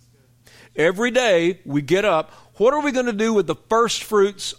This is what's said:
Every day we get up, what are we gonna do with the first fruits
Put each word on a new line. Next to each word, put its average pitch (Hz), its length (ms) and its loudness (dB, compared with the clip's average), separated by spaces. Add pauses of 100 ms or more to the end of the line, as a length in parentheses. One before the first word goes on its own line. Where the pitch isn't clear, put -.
(760)
Every 190 360 0
day 190 540 0
we 143 180 -4
get 180 220 0
up, 165 260 0 (260)
what 233 160 2
are 302 80 0
we 294 120 -2
gonna 247 200 -2
do 220 200 0
with 196 140 0
the 156 80 -4
first - 480 -2
fruits 202 560 -2